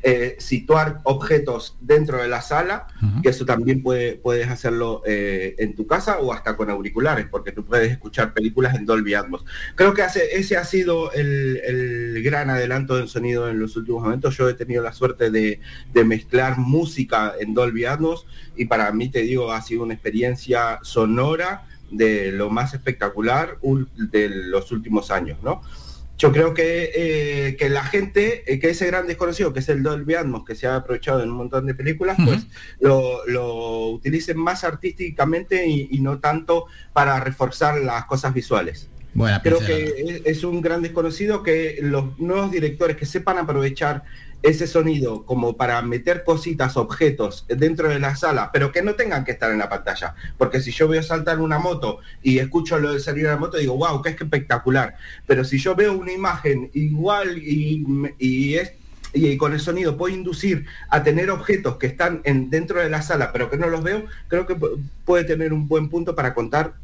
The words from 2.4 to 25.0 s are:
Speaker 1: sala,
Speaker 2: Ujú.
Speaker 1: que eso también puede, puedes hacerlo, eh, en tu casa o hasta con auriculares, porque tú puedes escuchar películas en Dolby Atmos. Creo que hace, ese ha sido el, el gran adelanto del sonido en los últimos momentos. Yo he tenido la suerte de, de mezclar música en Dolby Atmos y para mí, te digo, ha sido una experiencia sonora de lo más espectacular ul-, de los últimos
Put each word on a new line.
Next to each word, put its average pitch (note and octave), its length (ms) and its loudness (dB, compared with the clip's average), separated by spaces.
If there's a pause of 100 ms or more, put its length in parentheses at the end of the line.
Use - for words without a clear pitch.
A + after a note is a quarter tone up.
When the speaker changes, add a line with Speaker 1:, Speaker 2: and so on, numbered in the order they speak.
Speaker 1:
sala, F3 460 -2 (140)
Speaker 2:
Ujú. G#2+ 220 2
Speaker 1:
que C3 60 8
eso B2+ 160 0
también B2+ 360 2
puede, B2 320 0
puedes A#2+ 340 0
hacerlo, A#2 580 -2
eh, G2 520 -2
en G#2 180 -2
tu A2 120 -6
casa F#3+ 320 0
o B2+ 120 0
hasta G#2+ 240 -4
con G#2+ 140 -2
auriculares, G#2+ 600 -2
porque - 220 -6
tú G#2 140 -10
puedes A#2 260 2
escuchar A2+ 420 -4
películas A#2+ 420 0
en G#2 100 -4
Dolby G#2+ 300 2
Atmos. G2 280 -4 (320)
Creo G3 200 6
que G3+ 80 4
hace, F3+ 340 0
ese F#3+ 200 0
ha F3 60 0
sido F3 500 2
el, C#3 520 0
el A#2+ 580 -2
gran C#3+ 280 0
adelanto B2+ 460 0
del B2 100 -2
sonido A#2+ 420 -2
en A2 100 -2
los A2 160 -4
últimos A2+ 280 -4
momentos. C3 340 0
Yo B2+ 100 4
he B2 60 2
tenido A#2+ 300 -2
la A#2 100 -6
suerte B2 380 0
de, G#2+ 280 2 (320)
de A#2 140 8
mezclar B2 540 2
música B2+ 800 2
en G#2+ 160 -2
Dolby A#2 300 2
Atmos D#3+ 420 -2 (280)
y B2 100 -2
para A2 260 2
mí, A#2 180 0
te C3+ 120 0
digo, A#2+ 300 0
ha A2 120 -4
sido A#2 200 -4
una A2+ 120 -4
experiencia A#2 880 0
sonora D3 800 0 (260)
de G#2+ 440 2
lo G2+ 160 -2
más B2 240 0
espectacular B2 880 -2
ul-, C3+ 340 0
de G#2+ 340 2
los F#2+ 420 -4
últimos G#2+ 380 -2